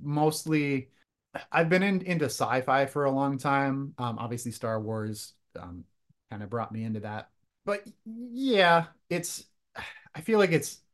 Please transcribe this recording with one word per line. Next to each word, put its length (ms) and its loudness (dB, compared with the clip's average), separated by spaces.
mostly 840 0
I've 200 4
been 140 6
in, 180 2
into 240 0
sci-fi 600 2
for 180 -2
a 60 2
long 280 0
time. 600 0
Um, 200 -4
obviously 340 -6
Star 280 -4
Wars, 520 -6
um, 260 -14
kinda 180 -10
brought 240 -4
me 120 -6
into 160 -4
that. 300 -10
But 220 -4
yeah, 840 4
it's, 360 -6
I 60 -12
feel 180 2
like 140 6
it's, 280 0